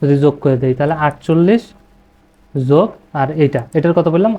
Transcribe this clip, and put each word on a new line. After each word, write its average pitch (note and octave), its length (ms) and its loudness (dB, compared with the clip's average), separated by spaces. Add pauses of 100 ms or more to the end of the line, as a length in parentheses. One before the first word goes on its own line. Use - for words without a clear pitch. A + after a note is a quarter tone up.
যদি C#3+ 160 2
যোগ C#3+ 220 2
করে C3+ 160 0
দেই, B2+ 180 -2
তাহলে D3 200 -2
আটচল্লিশ E3+ 680 0 (1040)
যোগ D#3 200 4 (240)
আর C#3 180 -2
এইটা, D3 300 0 (140)
এটার E3 180 0
কত E3 160 0
পেলাম? G3 300 0